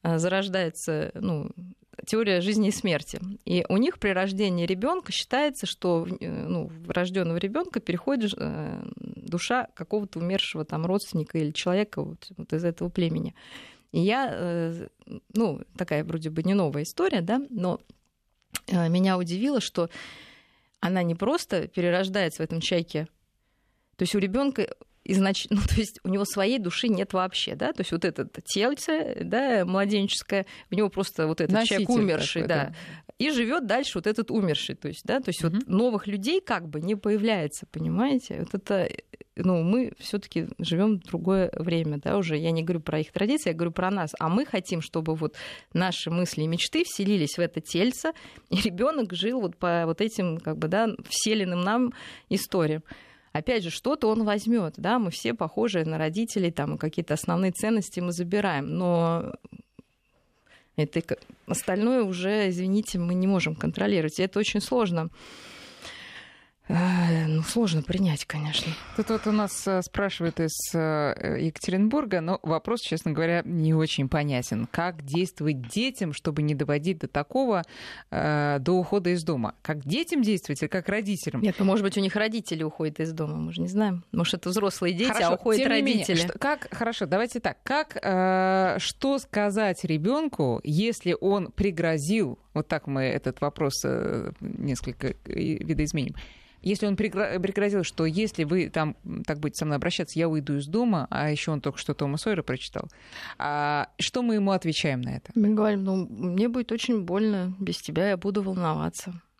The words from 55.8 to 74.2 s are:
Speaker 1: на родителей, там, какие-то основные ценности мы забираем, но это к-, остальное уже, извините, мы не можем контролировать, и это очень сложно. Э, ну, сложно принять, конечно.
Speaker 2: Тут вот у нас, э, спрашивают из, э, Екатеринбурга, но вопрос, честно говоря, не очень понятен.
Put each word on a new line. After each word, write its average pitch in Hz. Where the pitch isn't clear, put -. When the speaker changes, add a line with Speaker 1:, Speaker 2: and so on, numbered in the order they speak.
Speaker 1:
на 160
родителей, 175
там, 151
какие-то 156
основные 175
ценности 214
мы 175
забираем, 175
но 170
это 156
к-, -
остальное 220
уже, 190
извините, 185
мы 175
не 185
можем 170
контролировать, 165
и 180
это 202
очень 208
сложно. 175
Э, 170
ну, 160
сложно 165
принять, 175
конечно. 151
Speaker 2:
Тут 220
вот 220
у 214
нас, 214
э, 185
спрашивают 180
из, 165
э, 156
Екатеринбурга, 196
но 170
вопрос, 165
честно 165
говоря, 165
не 160
очень 156
понятен. 123